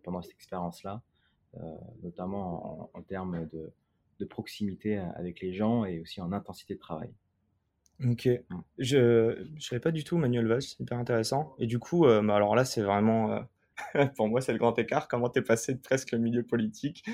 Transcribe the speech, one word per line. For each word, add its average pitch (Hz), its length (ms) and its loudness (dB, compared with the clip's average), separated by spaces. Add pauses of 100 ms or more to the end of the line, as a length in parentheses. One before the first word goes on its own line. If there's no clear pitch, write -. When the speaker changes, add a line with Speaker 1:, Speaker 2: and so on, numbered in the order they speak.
Speaker 1:
pendant 90 180 -8
cette - 120 -16
expérience-là, 98 680 -10 (560)
euh, - 20 -16 (420)
notamment 87 920 -8
en, 92 60 -16
en - 20 -14
termes 87 500 -6
de, 80 220 -12 (460)
de 101 60 -8
proximité 104 720 -6 (180)
avec 87 260 -10
les 92 120 -6
gens 110 300 0
et 90 160 -6
aussi 85 220 -14
en 87 100 -4
intensité 98 440 -8
de - 40 -12
travail. 82 300 -12 (1000)
Speaker 2:
Ok. 120 200 0
Speaker 1:
Mm. - 320 0 (180)
Speaker 2:
Je, 120 720 4 (100)
je 151 100 -12
savais 123 140 -4
pas 160 100 2
du 156 140 -4
tout 175 120 -2
Manuel 120 300 2
Valls, 117 140 2
c'est - 180 -10
hyper 120 180 -6
intéressant. 120 600 0
Et 123 100 -2
du 117 100 0
coup, 170 280 4
euh, 110 160 8
bah 107 160 4
alors 104 180 4
là, 127 80 6
c'est 120 200 -2
vraiment, 107 500 4
euh, - 720 -2
<laughs> 135 100 -2
pour 107 140 2
moi, 117 100 2
c'est 131 140 0
le 113 60 -2
grand 117 200 4
écart. 127 300 0
Comment 123 200 0
t'es 127 120 0
passé 117 320 2
de 131 60 -8
presque - 340 -2
le 117 60 2
milieu 117 240 0
politique 120 600 -4 (100)